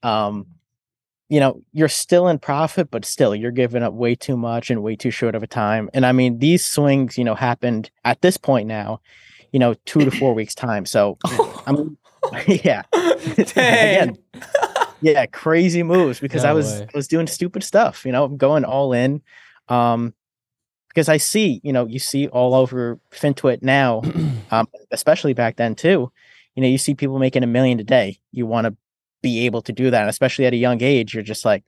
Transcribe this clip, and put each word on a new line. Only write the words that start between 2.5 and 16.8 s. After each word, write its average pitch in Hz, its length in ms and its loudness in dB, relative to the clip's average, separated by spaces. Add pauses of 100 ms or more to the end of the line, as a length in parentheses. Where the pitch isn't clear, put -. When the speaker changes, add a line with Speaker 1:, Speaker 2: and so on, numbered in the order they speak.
Speaker 1:
but 110 140 -6
still 113 280 0
you're 110 180 -4
giving 120 320 -2
up 107 100 -4
way 120 220 -2
too 131 200 -6
much 117 340 -4
in 117 120 0
way 107 160 -6
too - 140 -4
short 113 240 -4
of 107 80 -4
a - 40 -12
time. 107 460 -2
And 131 120 2
I 127 60 6
mean, 127 280 2
these 165 260 2
swings, 139 520 0
you 123 60 0
know, 113 120 0
happened 120 540 -2 (140)
at - 180 0
this 180 140 4
point 120 320 0
now, 107 320 -8 (540)
you 139 60 2
know, 120 140 4 (120)
two 151 180 2
to 131 80 2
four 131 220 0
Speaker 2:
<clears throat> - 20 0
Speaker 1:
weeks 110 180 -6
time. 107 320 -4
So, 101 360 0
Speaker 2:
<laughs> - 440 -4
Speaker 1:
I'm, 294 320 -2 (240)
<laughs> - 260 -4
yeah. 156 400 0
Speaker 3:
<laughs> - 60 -6
Dang. - 460 0
Speaker 1:
Again, 214 760 2 (840)
yeah, 143 260 2
crazy 170 540 0
moves 165 380 0
because 135 240 -4
Speaker 2:
No 131 60 4
Speaker 1:
I 147 40 2
was, 123 280 -2